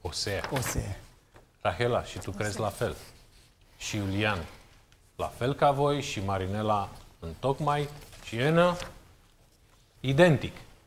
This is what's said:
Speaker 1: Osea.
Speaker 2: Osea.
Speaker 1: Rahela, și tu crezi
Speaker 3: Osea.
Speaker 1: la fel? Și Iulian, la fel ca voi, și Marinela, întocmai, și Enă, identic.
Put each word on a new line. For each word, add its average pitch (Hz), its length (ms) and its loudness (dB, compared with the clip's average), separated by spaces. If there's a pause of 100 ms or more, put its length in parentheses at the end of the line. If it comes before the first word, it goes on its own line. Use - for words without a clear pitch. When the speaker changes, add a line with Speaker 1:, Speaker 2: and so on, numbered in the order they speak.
Speaker 1:
Osea. - 420 -4 (100)
Speaker 2:
Osea. 113 440 -2 (640)
Speaker 1:
Rahela, 107 440 0
și - 140 -10
tu 101 120 -8
crezi 104 200 -4
Speaker 3:
Osea. 110 140 -4
Speaker 1:
la 101 60 0
fel? 95 260 -4 (800)
Și - 200 -8
Iulian, 101 420 0 (800)
la 85 100 -2
fel 127 280 -2
ca 143 160 4
voi, 143 320 2
și - 220 -4
Marinela, 98 640 0 (300)
întocmai, 143 720 -2 (360)
și - 120 -8
Enă, 170 400 4 (1200)
identic. 139 520 6 (340)